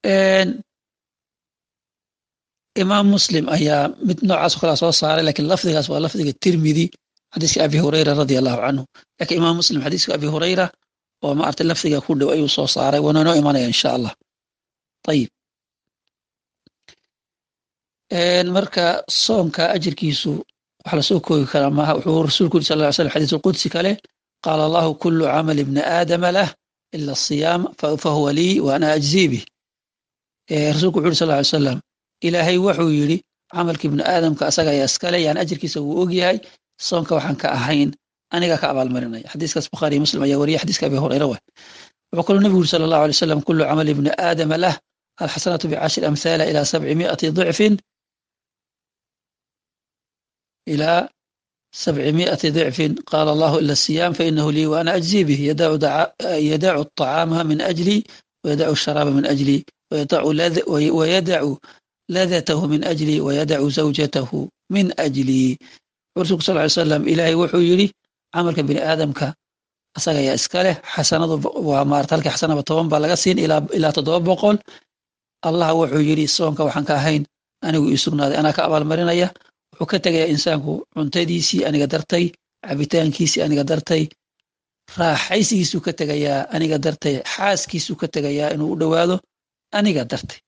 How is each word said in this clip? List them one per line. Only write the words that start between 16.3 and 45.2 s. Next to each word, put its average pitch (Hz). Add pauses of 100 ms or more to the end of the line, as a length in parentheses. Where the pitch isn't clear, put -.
Een, 180
marka 185 (260)
soonka 180
ajirkiisu 156 (460)
wax -
la 147
soo 170
koobi 151
karaa 143
maaha. 147
Wuxuu 160
rasuulku 156
yidhi 151
sallallahu 151
alayhi 139
wa -
sallam 147
xadiisul 156
qudsi 180
kale, 175 (520)
"قال 156
الله: 160
كل 165
عمل 156
ابن 139
آدم 170
له 180 (440)
إلا 147
الصيام 156 (120)
ف-، 156
فهو 147
لي 175
وأنا 151
أجزي 156
به." 117 (1040)
Ee, 151
rasuulku 165
wuxuu 151
yidhi 160
sallallahu 151
alayhi 143
wa 156
sallam, 135 (440)
Ilaahay 170
wuxuu 170
yidhi, 151 (340)
"Camalka 170
ibnu 147
aadamka 165
asaga 156
ayaa 143
iska 175
leh, 175
yani 151
ajirkiisa 160
wuu 151
og 180
yahay, 185 (420)
soonka 170
waxaan 170
ka -
ahayn, 143 (420)
aniga 170
ka -
abaalmarinaya." 123
Xadiiskaas 151
Bukhaari 147
iyo 143
Muslim 147
ayaa 139
wariyay, 147
xadiiska 190
Abi 139
Hurayra 143
waay. 123 (640)
Wuxuu 170
kaloo 196
nabigu 190
yidhi 156
sallallahu 160
alayhi 151
wa -
sallam, 151
"كل 160
عمل 151
ابن 143 (120)
آدم 165
له 170 (440)
الحسنة 165